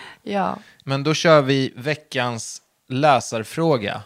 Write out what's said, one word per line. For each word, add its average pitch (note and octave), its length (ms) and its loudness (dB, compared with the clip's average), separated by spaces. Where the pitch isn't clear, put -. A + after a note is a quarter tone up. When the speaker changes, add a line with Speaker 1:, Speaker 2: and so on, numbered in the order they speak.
Speaker 1:
<laughs> - 140 -20
Ja. G3+ 360 -4
Speaker 2:
Men C3+ 200 -4
då D#3 100 2
kör D#3 280 6
vi C3+ 340 0
veckans B2 840 -6
läsarfråga. B2+ 1160 0